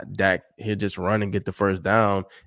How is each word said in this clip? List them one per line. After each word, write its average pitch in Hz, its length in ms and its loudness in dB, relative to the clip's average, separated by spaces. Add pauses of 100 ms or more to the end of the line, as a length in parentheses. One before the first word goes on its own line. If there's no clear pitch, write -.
(120)
Dak, 95 320 0 (140)
he'll 107 180 -4
just 98 240 -4
run 104 240 0
and 98 80 -4
get 98 120 -2
the - 80 -6
first 95 300 0
down, 98 440 2 (220)